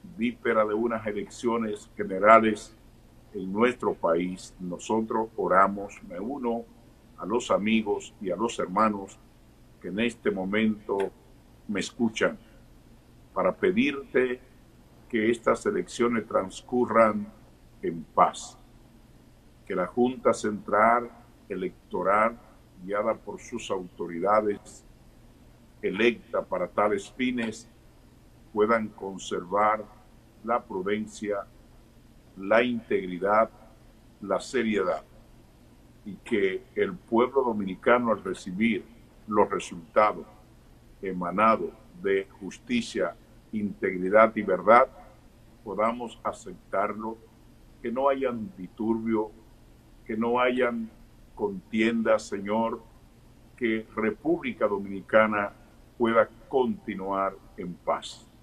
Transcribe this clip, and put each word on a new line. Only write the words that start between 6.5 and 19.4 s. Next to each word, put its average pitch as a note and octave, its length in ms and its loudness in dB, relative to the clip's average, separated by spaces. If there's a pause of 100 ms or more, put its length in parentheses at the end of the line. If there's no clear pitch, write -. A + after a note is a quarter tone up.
a E2+ 80 -10
los A2+ 240 -2
amigos G2+ 720 0
y F#2+ 100 -4
a F2 40 -2
los A2 220 -4
hermanos G2 640 -2 (600)
que - 60 -12
en F#2+ 120 -6
este A#2 320 -2
momento G2 800 -2 (560)
me G2+ 120 -4
escuchan, G#2+ 580 -2 (960)
para - 200 0
pedirte B2+ 840 0 (720)
que A2 220 2
estas - 340 0
elecciones A2 600 0
transcurran G#2+ 1000 2 (540)
en E2 220 -6
paz, - 540 0 (1080)